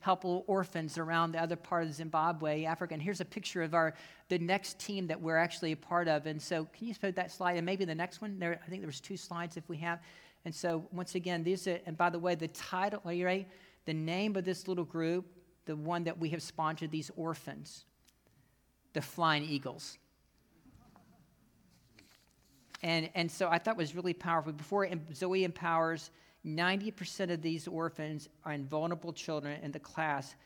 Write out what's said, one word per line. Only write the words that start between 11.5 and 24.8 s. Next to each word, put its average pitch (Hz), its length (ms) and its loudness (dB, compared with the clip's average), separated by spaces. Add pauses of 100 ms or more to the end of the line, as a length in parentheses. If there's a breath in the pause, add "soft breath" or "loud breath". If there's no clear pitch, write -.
are, 170 200 0
and 160 100 -6
by 175 140 6
the 170 80 -2
way, 175 160 4
the 160 140 -4
title, 202 560 -2
are 170 80 -2
you 175 120 2
ready? 185 220 2 (380 loud breath)
The 160 80 -2
name 175 420 0
of 190 80 2
this 180 240 -2
little 180 160 0
group, 165 420 0 (400)
the 156 100 -4
one 170 280 0
that 165 160 -2
we 165 100 0
have 160 140 -2
sponsored, 160 480 -2
these 156 240 -4
orphans, 147 720 -6 (1080 soft breath)
the 151 100 -2
Flying 156 420 2
Eagles. 139 540 -4 (2750)
And, 165 340 2
and 170 160 2
so 185 160 2
I 170 100 6
thought 220 180 2
it - 20 -6
was 156 180 -2
really 175 180 0
powerful. 165 380 0
Before 190 340 0